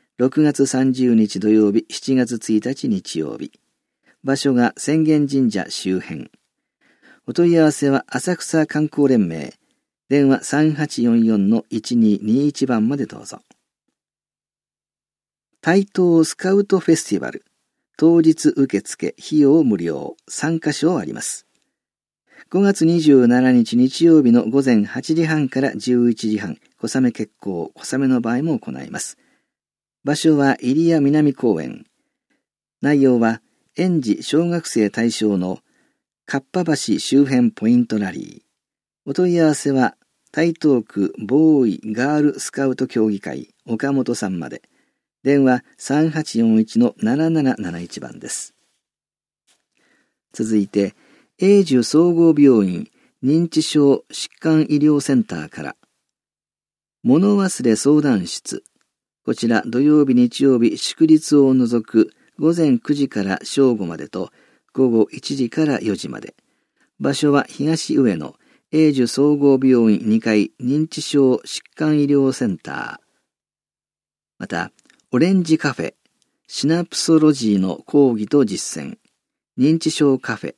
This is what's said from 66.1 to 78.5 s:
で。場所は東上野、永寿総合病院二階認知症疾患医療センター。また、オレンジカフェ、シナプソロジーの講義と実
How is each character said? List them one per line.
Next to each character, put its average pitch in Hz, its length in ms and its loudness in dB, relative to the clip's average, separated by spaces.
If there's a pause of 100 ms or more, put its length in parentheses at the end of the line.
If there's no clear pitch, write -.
で。 - 140 -20 (640)
場 135 140 -2
所 143 200 0
は 143 160 2
東 156 440 -4
上 120 220 2
野、 76 200 -12 (360)
永 156 220 2
寿 127 140 0
総 147 280 2
合 139 260 4
病 120 320 4
院 - 80 -2
二 110 200 0
階 107 300 0 (100)
認 147 260 -2
知 - 140 -12
症 135 340 2 (100)
疾 - 160 -14 (140)
患 151 240 0
医 143 60 0
療 139 260 2
セ 127 160 -4
ン 87 100 -4
タ - 440 -14
ー。 - 40 -20 (1300)
ま - 100 -16
た、 87 240 -8 (400)
オ 123 60 0
レ 175 140 2
ン 185 120 2
ジ 160 140 0
カ 143 160 -2
フ - 100 -10
ェ、 - 100 -10 (540)
シ - 200 -6
ナ 170 180 0
プ - 100 -16
ソ 160 220 2
ロ 151 140 4
ジ 120 220 0
ー 95 60 2
の 92 180 -4
講 139 340 2
義 107 160 -4
と 143 180 2
実 98 380 -8